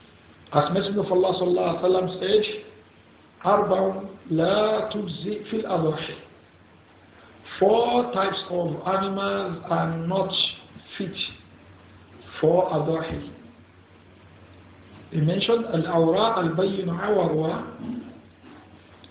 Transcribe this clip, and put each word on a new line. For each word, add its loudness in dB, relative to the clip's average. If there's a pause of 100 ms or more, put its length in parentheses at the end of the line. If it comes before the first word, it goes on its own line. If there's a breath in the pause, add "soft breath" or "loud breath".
(520)
As 2
Messenger 0
of -4
Allah 4
sallallahu 0
alaihi -2
wasallam 2
said, 2 (1000)
"أربع 2 (280)
لا 2
تجزئ -6
في -2
الأضاحي." -2 (1400 loud breath)
Four 4
types -2
of -2
animals -2
are 0 (100)
not 0 (640)
fit -6 (1300)
for 4
adahi. -4 (1800)
He 0
mentioned 2
al-awra, 2
al-bayyin 0
awarwa, 0 (1400)